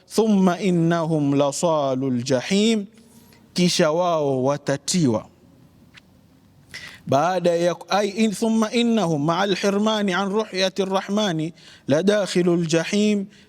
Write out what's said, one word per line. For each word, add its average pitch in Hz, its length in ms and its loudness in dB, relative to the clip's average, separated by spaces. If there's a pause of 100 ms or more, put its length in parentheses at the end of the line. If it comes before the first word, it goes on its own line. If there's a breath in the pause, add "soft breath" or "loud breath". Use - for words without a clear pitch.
(160)
"Thumma 190 440 2
innahum 165 720 0
lasalul 139 920 0
jahim," 196 640 0 (680 loud breath)
kisha 175 380 2
wao 156 520 0
watatiwa 143 840 -2 (1800 loud breath)
baada 175 480 2
ya, 170 200 0 (140)
ay, 202 200 0
in, 220 220 0
thumma 220 400 0
innahum 214 540 0
ma'al 175 300 0
hirmani 208 580 0
an 196 160 -2
ruhyati 190 560 -2
rrahmani 190 680 -4 (340 loud breath)
ladakhilul 175 800 0
jahim 202 580 0 (240 loud breath)